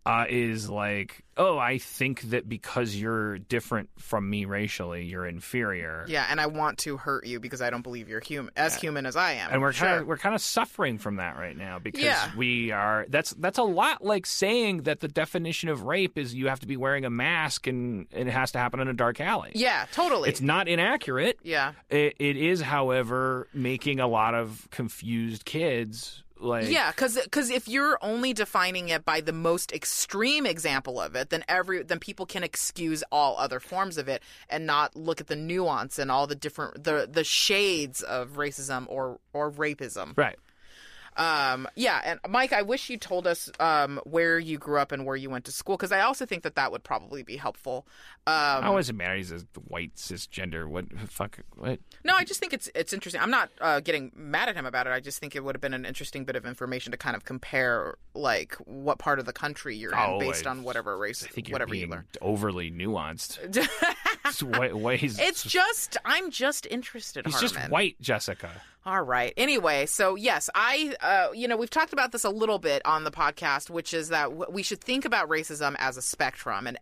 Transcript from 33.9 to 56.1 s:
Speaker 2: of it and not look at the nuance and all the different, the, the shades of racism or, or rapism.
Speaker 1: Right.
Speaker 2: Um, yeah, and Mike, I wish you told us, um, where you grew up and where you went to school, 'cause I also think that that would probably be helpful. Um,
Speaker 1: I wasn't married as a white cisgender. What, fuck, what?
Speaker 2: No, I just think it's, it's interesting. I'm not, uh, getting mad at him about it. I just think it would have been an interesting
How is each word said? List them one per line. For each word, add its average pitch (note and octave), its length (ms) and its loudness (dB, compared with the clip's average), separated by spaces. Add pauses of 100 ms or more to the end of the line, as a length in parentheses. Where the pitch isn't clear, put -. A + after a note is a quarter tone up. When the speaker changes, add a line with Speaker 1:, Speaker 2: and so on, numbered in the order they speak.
Speaker 2:
of C3+ 120 -4
it C3+ 140 -2 (280)
and D#3+ 160 -2
not D3 300 2
look D#3+ 240 -2
at D#3 80 -12
the D3+ 80 -2
nuance D#3 640 -2
and C3+ 120 -2
all C#3 160 4
the D3 80 -4
different, D3 500 -8
the, D3+ 260 2
the D#3+ 140 2
shades F3+ 800 4
of B2 300 -4
racism C#3 580 -4
or, C3 280 -4 (140)
or D3 180 0
rapism. C#3+ 680 -4
Speaker 1:
Right. B2+ 200 4 (840)
Speaker 2:
Um, C#3 480 4 (100)
yeah, A3 280 2
and E3 240 -2
Mike, B3 240 4
I G#3+ 80 6
wish A3+ 300 -2
you A#3+ 80 -6
told F3+ 280 -2
us, E3+ 320 0
um, D3 460 4
where E3 340 4
you D#3+ 200 -2
grew D3 200 0
up C#3+ 140 2
and C3+ 140 -4
where C3+ 100 -2
you C3+ 140 -8
went B2+ 160 -6
to C3+ 60 -10
school, - 260 -2
'cause F#3+ 120 -4
I G3 120 4
also B3+ 240 0
think F3+ 160 -6
that - 140 -4
that C3+ 160 2
would A#2 120 -8
probably C3 380 -6
be A#2+ 160 -12
helpful. C3 480 -6 (400)
Um, D#3 80 4 (300)
Speaker 1:
I - 40 4
wasn't D3 300 2
married F#2+ 240 0
as F2 100 -8
a E2+ 340 -12
white E2+ 280 -6
cisgender. F2 760 -8
What, E2+ 160 -4 (240)
fuck, - 300 -6 (160)
what? - 240 -6 (260)
Speaker 2:
No, F4+ 100 4
I F#4 100 4
just F#4+ 140 -4
think F#4 140 -4
it's, - 220 -6
it's - 180 -2
interesting. F#3 300 -4
I'm G#3+ 80 2
not, A#3+ 180 2 (140)
uh, D3+ 180 4
getting D3 340 -2
mad D#3 360 -2
at G3 60 -8
him C#3 100 -6
about B2+ 200 0
it. B2+ 40 -2
I B2+ 100 0
just C#3 180 -10
think D3 160 -12
it C#3 80 -6
would C3+ 120 -4
have C3 80 -6
been C3+ 100 -2
an B2+ 140 -6
interesting C3+ 400 -8